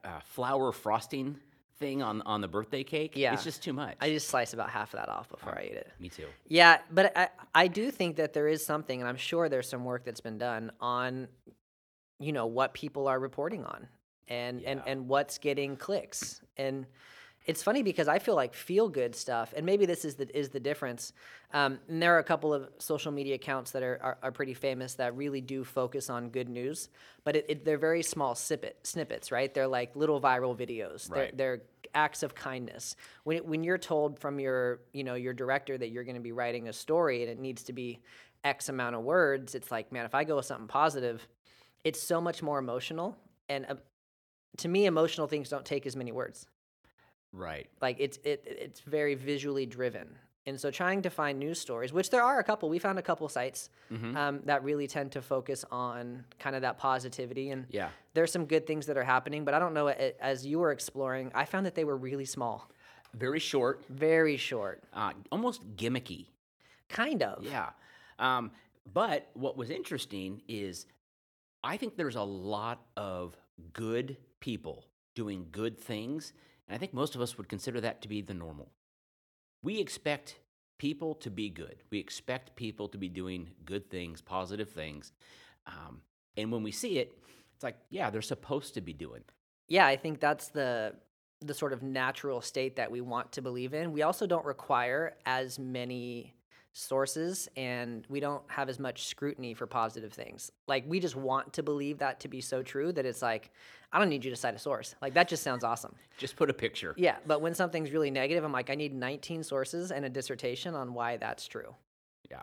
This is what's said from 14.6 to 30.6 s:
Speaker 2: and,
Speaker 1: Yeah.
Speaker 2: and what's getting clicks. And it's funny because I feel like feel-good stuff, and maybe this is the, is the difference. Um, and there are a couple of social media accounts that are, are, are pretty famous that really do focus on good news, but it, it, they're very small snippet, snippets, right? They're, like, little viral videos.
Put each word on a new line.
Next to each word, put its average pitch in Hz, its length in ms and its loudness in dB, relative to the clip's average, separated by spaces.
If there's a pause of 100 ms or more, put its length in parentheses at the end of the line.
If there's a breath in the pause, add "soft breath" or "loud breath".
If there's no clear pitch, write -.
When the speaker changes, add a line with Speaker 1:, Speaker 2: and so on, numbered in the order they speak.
Speaker 2:
and, 135 200 -2
Speaker 1:
Yeah. 127 80 -4
Speaker 2:
and 135 160 -4
what's 139 300 2
getting 139 380 0
clicks. - 640 -4 (160)
And 135 300 -2 (600 loud breath)
it's 165 160 0
funny 247 200 4
because 175 260 4
I 165 100 6
feel 208 160 4
like 131 180 4
feel-good 151 640 2
stuff, 117 420 -2
and 151 80 -2
maybe 196 220 6
this 170 180 0
is 139 120 -4
the, 135 220 -4
is 139 120 -2
the 135 100 -4
difference. 131 540 -2 (400 loud breath)
Um, 135 240 4 (100)
and 165 140 0
there 170 120 10
are 165 40 10
a 160 60 6
couple 156 280 4
of 139 240 0
social 151 340 -2
media 139 260 0
accounts 131 340 -2
that 131 120 -2
are, 127 200 0
are, 127 200 -2
are 131 100 -2
pretty 131 200 -4
famous 127 440 -2
that 123 200 0
really 139 240 -2
do 131 240 -6
focus 131 460 -2
on 120 180 -4
good 123 220 -2
news, 127 400 -4 (340 loud breath)
but 147 120 2
it, 151 120 2
it, 151 160 0
they're 151 140 4
very 160 240 4
small 139 320 0
snippet, - 480 -4
snippets, - 500 -4
right? 135 220 2
They're, 135 140 4
like, 123 280 0
little 151 240 4
viral 127 340 6
videos. 107 540 -6